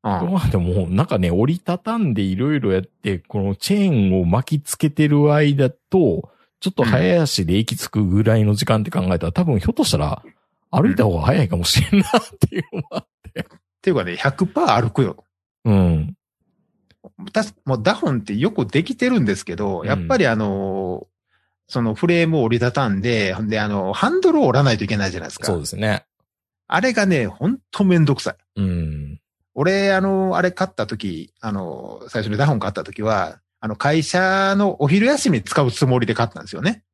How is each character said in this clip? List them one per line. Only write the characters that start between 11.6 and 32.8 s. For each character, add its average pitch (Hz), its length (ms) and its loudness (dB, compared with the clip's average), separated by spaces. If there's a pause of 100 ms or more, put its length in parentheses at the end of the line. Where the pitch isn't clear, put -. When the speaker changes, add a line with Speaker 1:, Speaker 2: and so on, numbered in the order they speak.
Speaker 2:
し - 180 2
れ 202 160 2
ん - 20 4
な 190 60 -2
っ - 160 0 (160)
て - 180 0
い - 40 -2
う - 40 -10 (120)
の 170 60 -6
が - 160 -10
あ - 20 -6
っ - 60 -20 (280)
て。 - 60 -8
Speaker 1:
っ - 40 -10 (380)
て 190 80 2
い - 20 0
う 143 40 0
か 95 80 -2
ね、 87 120 -6
百 143 300 -2
パ 330 200 -2
ー 117 160 4
歩 113 80 -2
く 139 120 0
よ。 - 220 -4 (400)
Speaker 2:
う 113 80 2
ん。 87 440 2 (1160)
Speaker 1:
た-、 220 100 0 (220)
も 131 120 0
う 110 60 -6
ダ 196 120 2
ホ 214 180 -2
ン 120 60 0
っ - 20 -2
て 104 160 -8
よ 139 160 0
く 117 140 -2
で 156 180 0
き - 120 -8
て 247 120 0
る 240 120 2
ん 127 40 2
で 143 100 0
す 196 100 -8
け 175 120 -8
ど、 196 240 -4
Speaker 2:
う - 40 -10
ん。 - 20 -4
Speaker 1:
や 98 100 0
っ 92 60 -6
ぱ 233 160 0
り 165 80 4
あ 113 100 2
の、 98 680 -4 (600)
そ 123 160 -4
の 110 120 0
フ 170 120 -2
レ 170 180 4
ー 165 40 0
ム 160 100 2
を 127 60 2
折 113 140 2
り - 20 0
た 120 120 2
た 127 160 0
ん 98 120 0
で、 107 320 0
ほ 107 100 -6
ん 107 60 -4
で 107 120 -2
あ 104 80 -2
の、 98 240 -2
ハ 240 180 0
ン 370 100 0
ド 370 120 4
ル 302 80 2
を 214 60 2
折 127 100 2
ら 139 60 4
な 131 100 4
い 107 60 0
と 107 60 -4
い 92 40 -6
け 107 80 -2
な 101 100 -2
い 95 40 -2
じ 90 80 -10
ゃ - 20 -8
な 80 60 -12
い - 20 -14
で - 60 -14
す - 40 -18
か。 - 80 -8
Speaker 2:
そ 90 100 -2
う 78 40 -4
で 73 60 -10
す - 100 -10
ね。 104 280 -2 (640)
Speaker 1:
あ 175 120 0
れ 254 120 0
が 208 140 0
ね、 147 200 2
ほ 139 220 -4
ん 269 100 -2 (120)
と - 140 -2
め 180 140 6
ん 156 60 6
ど 143 100 4
く - 80 -6
さ - 100 -6
い。 - 40 -14 (200)
Speaker 2:
う 101 60 -2
ん。 78 580 -4 (340)
Speaker 1:
俺、 196 380 2
あ 190 80 2
の、 190 360 0
あ 175 60 2
れ 180 100 2
買 185 160 -2
っ - 60 -14
た 104 120 -4
時、 92 540 -8
あ 110 100 -8
の、 64 580 -10
最 113 140 -4
初 104 80 -4
に 107 60 -2
ダ 139 100 2
ホ 151 80 2
ン 104 60 -2
買 95 100 -4
っ - 20 -14
た - 120 -8